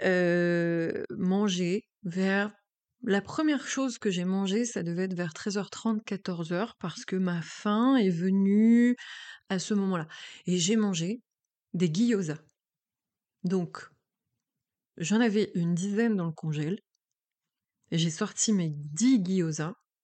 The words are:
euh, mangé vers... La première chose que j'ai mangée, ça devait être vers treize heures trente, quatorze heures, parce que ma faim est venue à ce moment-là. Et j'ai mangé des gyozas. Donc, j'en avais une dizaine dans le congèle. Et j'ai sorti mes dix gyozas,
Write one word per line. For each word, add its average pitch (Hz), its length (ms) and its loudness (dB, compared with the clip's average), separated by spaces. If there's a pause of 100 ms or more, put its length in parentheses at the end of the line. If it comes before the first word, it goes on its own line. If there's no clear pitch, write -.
euh, 175 1040 2
mangé 185 760 -2 (160)
vers... 190 500 0 (480)
La 196 180 0
première 302 480 -2
chose 269 300 -4
que 208 140 -2
j'ai 175 140 -2
mangée, 196 380 0
ça 226 200 -6
devait 170 220 -2
être 185 100 -4
vers 170 180 -4
treize 202 240 -6
heures 196 140 -6
trente, 220 320 -4
quatorze 170 500 -6
heures, 180 240 -4
parce - 260 -8
que - 120 -6
ma 175 260 0
faim 220 540 2
est 202 160 4
venue 202 840 6 (540)
à 190 80 0
ce 180 160 -4
moment-là. 190 340 0 (380)
Et 180 140 0
j'ai 185 160 2
mangé 202 480 0 (500)
des 175 180 2
gyozas. 190 520 0 (1000)
Donc, 180 460 -4 (1080)
j'en 170 220 0
avais 214 360 2
une 170 180 0
dizaine 202 420 0
dans 175 120 -2
le 165 40 -4
congèle. 156 460 -4 (1120)
Et 170 80 0
j'ai 165 100 2
sorti 202 440 -2
mes 175 180 0
dix 151 520 2
gyozas, 165 520 -2 (280)